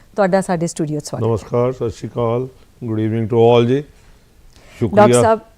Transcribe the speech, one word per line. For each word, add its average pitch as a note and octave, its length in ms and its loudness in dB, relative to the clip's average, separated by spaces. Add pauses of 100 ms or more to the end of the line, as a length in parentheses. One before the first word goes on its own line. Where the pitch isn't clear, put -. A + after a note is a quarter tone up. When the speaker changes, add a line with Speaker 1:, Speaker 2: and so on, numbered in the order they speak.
(160)
Speaker 1:
ਤੁਹਾਡਾ F#3+ 240 2
ਸਾਡੇ F3 260 -2
ਸਟੂਡੀਓ D3+ 340 -6
'ਚ - 40 -10
ਸਵਾਗਤ A2+ 200 -8
ਹੈ। A2+ 60 0
Speaker 2:
ਨਮਸਕਾਰ, A#2+ 420 -2
ਸਤਿ B2 180 -6
ਸ਼੍ਰੀ A2+ 180 -12
ਅਕਾਲ, A#2+ 400 -4 (360)
good A2+ 140 -4
evening A2 260 -2
to A2+ 140 -2
all A#2+ 260 6
ਜੀ। C3+ 200 -2 (920)
ਸ਼ੁਕਰੀਆ। G3+ 280 4
Speaker 1:
ਡਾਕਟਰ B2 160 4
ਸਾਹਿਬ A3 180 2 (180)